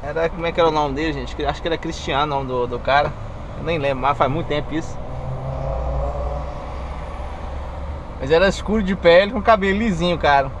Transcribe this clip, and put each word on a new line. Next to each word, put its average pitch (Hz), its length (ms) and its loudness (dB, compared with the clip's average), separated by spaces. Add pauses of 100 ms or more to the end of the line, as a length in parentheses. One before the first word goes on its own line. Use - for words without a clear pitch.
Era, 160 220 0
como 170 160 -4
é 165 60 0
que 175 60 0
era 165 120 6
o - 20 -2
nome 147 220 2
dele, 156 180 -2
gente? 131 320 -6
Acho 147 160 -2
que 175 80 -2
era 165 80 0
Cristiano 156 460 -2
o 147 140 0
nome 131 120 -2
do, 123 180 0
do 120 120 -4
cara. 147 340 2 (460)
Eu 143 60 -6
nem 165 140 0
lembro, 139 200 0
mas 135 180 2
faz 135 140 4
muito 160 160 -2
tempo 147 280 -2
isso. - 220 -4 (3250)
Mas 135 120 -4
era 175 180 6
escuro 208 340 0
de 190 140 0
pele, 180 360 6
com 220 100 -2
cabelo 196 360 4
lisinho, 175 380 2
cara. 139 340 4 (100)